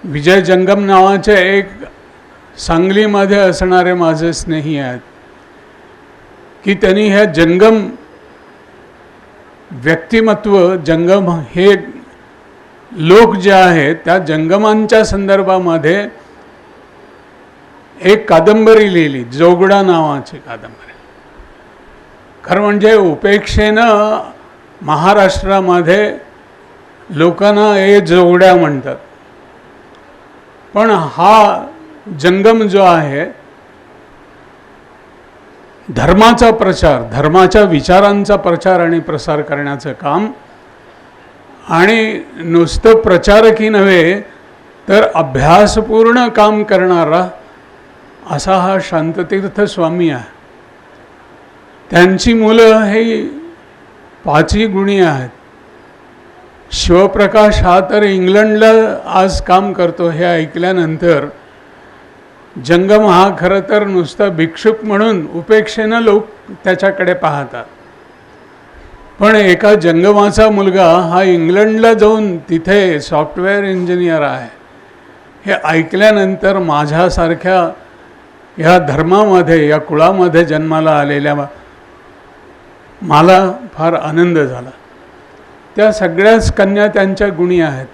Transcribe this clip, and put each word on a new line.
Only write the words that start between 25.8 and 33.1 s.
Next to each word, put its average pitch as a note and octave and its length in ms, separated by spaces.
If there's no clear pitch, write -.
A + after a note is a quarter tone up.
लोकांना G3+ 640
हे G3 260
जोगड्या F3+ 560
म्हणतात, C#3+ 400
पण A3 160
हा F#3 760
जंगम G3 420
जो G3 200
आहे, D#3+ 420